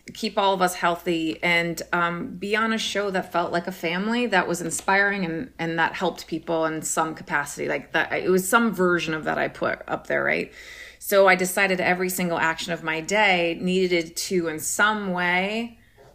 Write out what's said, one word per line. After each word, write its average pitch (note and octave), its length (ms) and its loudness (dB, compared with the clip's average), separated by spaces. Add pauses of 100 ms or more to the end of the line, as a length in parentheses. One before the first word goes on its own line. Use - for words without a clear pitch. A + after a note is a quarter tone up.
(140)
keep G#3+ 240 -4
all G3 160 4
of F#3 80 2
us F3+ 140 2
healthy, E3+ 680 -2
and, E3+ 400 0 (120)
um, F3 420 -2
be G3 200 -2
on A3 180 2
a A3+ 40 0
show G3+ 320 -2
that F#3 220 -2
felt E3+ 200 0
like F3 140 0
a F#3 60 -4
family, G3+ 560 0
that F#3+ 200 4
was E3+ 140 -2
inspiring G3 640 2
and, E3 320 -6
and E3 220 -2
that E3 140 2
helped - 340 -4
people D#3+ 380 -2
in D#3 180 -2
some D#3+ 320 -2
capacity. D3 520 -4
Like, D3 260 -4
that, D#3+ 200 0
it D3 160 -2
was F#3 180 2
some A#3 260 4
version E3+ 420 2
of D#3 80 -8
that D#3 160 -2
I C#3+ 80 0
put - 400 -4
up - 200 -6
there, - 160 0
right? D3+ 280 0 (480)
So G3 280 6
I F#3 80 8
decided F#3 460 0
every F3+ 280 0
single F3+ 280 -2
action D#3+ 360 -2
of D#3+ 100 -6
my D#3+ 180 -2
day F3 580 2
needed F3+ 580 0
to, F3 320 0
in D#3 100 -6
some G#3 540 0
way, F#3+ 680 -2 (360)